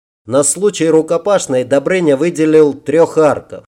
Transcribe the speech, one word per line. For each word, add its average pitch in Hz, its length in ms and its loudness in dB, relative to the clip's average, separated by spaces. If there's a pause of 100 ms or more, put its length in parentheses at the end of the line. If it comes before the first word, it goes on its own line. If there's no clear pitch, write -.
(260)
на 131 180 0
случай 180 440 -2
рукопашной 160 760 0
Добрыня 143 540 0
выделил 156 560 2
трёх 156 440 -2
арков. 127 520 -2